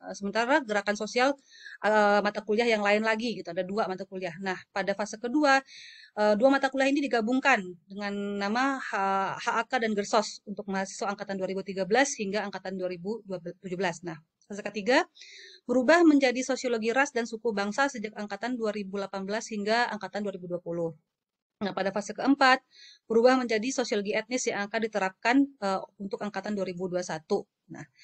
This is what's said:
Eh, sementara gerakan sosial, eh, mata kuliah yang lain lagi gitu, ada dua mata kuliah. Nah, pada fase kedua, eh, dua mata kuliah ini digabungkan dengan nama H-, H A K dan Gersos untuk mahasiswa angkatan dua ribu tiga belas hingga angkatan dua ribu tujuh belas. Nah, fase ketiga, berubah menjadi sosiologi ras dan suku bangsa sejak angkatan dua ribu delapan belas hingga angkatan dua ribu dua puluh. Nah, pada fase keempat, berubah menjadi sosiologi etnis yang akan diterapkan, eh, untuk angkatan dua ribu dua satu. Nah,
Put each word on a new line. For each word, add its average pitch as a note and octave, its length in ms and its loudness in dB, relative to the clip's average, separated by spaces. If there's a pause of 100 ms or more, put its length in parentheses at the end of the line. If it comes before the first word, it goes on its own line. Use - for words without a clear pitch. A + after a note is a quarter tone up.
Eh, F#3 160 -10
sementara A#3 480 2
gerakan G#3 320 -2
sosial, B3 400 0 (480)
eh, G#3 400 6
mata G#3 160 -2
kuliah G#3+ 240 2
yang A3 160 4
lain G#3 240 2
lagi A3 320 0
gitu, F3 160 -10
ada F#3 80 -2
dua F#3+ 240 -2
mata F#3 240 -6
kuliah. F#3 320 -6
Nah, F#3+ 160 -4 (160)
pada G3 240 -2
fase G#3+ 240 -6
kedua, C4+ 400 4 (560)
eh, G#3+ 200 4
dua B3+ 120 6
mata C4+ 240 2
kuliah C4+ 160 2
ini C#4+ 160 2
digabungkan B3 560 2 (240)
dengan G3+ 280 -8 (240)
nama A#3+ 440 0
H-, G3 560 -2
H - 120 -12
A A3+ 200 2
K C4 80 0
dan A3 200 0
Gersos G#3+ 520 0
untuk G3+ 200 -10
mahasiswa F#3+ 400 -4
angkatan G3 280 -6
dua F#3 120 -4
ribu F#3+ 120 -4
tiga F#3+ 280 -6
belas C4+ 280 2
hingga G3+ 280 -4
angkatan F#3+ 320 -8
dua F3+ 120 -4
ribu F#3 320 -8 (440)
tujuh F3+ 160 -8
belas. F3 240 -4
Nah, E3 120 -10 (280)
fase G3+ 160 -12
ketiga, G#3+ 480 0 (560)
berubah C4 400 6
menjadi C4+ 400 6
sosiologi A#3+ 480 -2
ras C#4 160 2
dan A#3 160 -2
suku A3+ 240 -6
bangsa G#3 400 0
sejak G#3+ 240 -8
angkatan A3 480 -6
dua A3 80 0
ribu G3+ 320 -4
delapan F#3+ 240 -6
belas G#3 240 -4
hingga A3 400 0
angkatan G3+ 320 -6
dua F#3+ 160 -6
ribu F3+ 80 -14
dua F3 160 -6
puluh. E3+ 320 -4 (680)
Nah, F#3+ 160 -4
pada F#3+ 160 -2
fase G#3 240 -6
keempat, C4 480 4 (400)
berubah A#3 320 6
menjadi A3+ 400 0
sosiologi G#3 400 -2
etnis A#3 320 -4
yang G3+ 240 -2
akan A3+ 80 -2
diterapkan, A3 640 2 (160)
eh, G3 240 -2 (160)
untuk G3+ 240 -8
angkatan G3+ 320 -6
dua G3 80 -2
ribu F3+ 240 -6
dua F3+ 160 -4
satu. F3+ 400 -4 (240)
Nah, - 160 -14 (200)